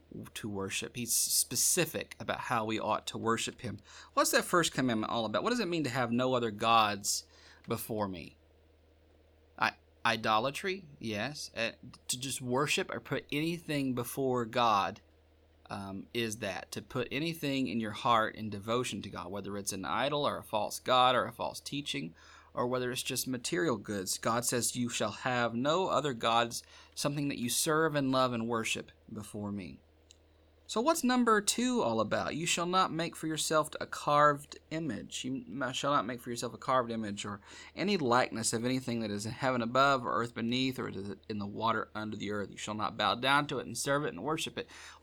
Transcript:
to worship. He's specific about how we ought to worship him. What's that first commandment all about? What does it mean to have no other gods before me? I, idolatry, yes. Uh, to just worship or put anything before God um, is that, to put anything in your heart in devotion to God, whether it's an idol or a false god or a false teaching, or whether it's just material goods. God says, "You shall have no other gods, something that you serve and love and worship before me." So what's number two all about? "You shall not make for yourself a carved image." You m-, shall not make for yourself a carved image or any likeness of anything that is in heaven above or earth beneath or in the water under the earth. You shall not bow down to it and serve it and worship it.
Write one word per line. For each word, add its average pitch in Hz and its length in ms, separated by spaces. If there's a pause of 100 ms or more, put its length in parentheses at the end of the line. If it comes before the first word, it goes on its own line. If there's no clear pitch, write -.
(360)
to - 140
worship. 98 480
He's 120 160
specific - 1080
about - 200
how 117 240
we 110 140
ought - 300
to 110 100
worship 113 420
him. 104 180 (360)
What's 302 180
that 247 120
first 165 280
commandment 117 400
all 113 120
about? 107 180
What 208 80
does 247 100
it 185 80
mean 170 160
to 127 60
have 117 220
no 127 220
other 120 160
gods 104 720 (440)
before 107 400
me? 85 280 (1200)
I, 110 140 (320)
idolatry, 117 800 (140)
yes. 110 580
Uh, 110 140 (380)
to 127 100
just 127 240
worship 139 500
or - 80
put - 300
anything 147 640
before 123 500
God 110 560 (680)
um, 98 420
is 113 240
that, 98 360
to 107 100
put - 280
anything 139 580
in 110 120
your 110 120
heart 110 440
in 107 140
devotion 107 520
to 98 60
God, 87 220
whether 98 260
it's 101 160
an 95 120
idol 131 420
or 101 120
a 80 60
false - 340
god 127 360
or 107 100
a 117 80
false - 280
teaching, 143 540 (380)
or 123 140
whether 123 260
it's 123 100
just - 240
material 131 500
goods. 98 420
God 120 260
says, 120 320
"You 120 120
shall 113 220
have 120 440
no 156 340
other 135 240
gods, 117 500 (320)
something 143 340
that 139 100
you 120 100
serve 156 480
and 135 160
love 131 200
and 113 140
worship 113 460 (200)
before 104 380
me." 87 300 (840)
So - 140
what's 330 240
number 240 360
two 240 420
all 113 180
about? 101 360
"You 165 100
shall 170 200
not 185 260
make 165 240
for 165 100
yourself 156 420 (120)
a - 60
carved 147 720 (120)
image." 156 540
You 131 220
m-, 123 260
shall 143 200
not 127 140
make 123 160
for 127 80
yourself 120 240
a - 40
carved 127 320
image 107 360
or 104 140 (340)
any 196 220
likeness 120 560
of 117 120
anything 127 360
that 110 100
is 104 160
in 110 60
heaven 131 280
above 131 460
or 65 80
earth 117 200
beneath 123 440
or 104 140 (360)
in 107 100
the 101 80
water 107 480
under 107 220
the 104 140
earth. 104 200
You - 60
shall - 180
not 107 220
bow 104 200
down 135 320
to 135 100
it - 80
and 110 100
serve 143 280
it 120 100
and 85 80
worship 147 340
it. 98 120 (340)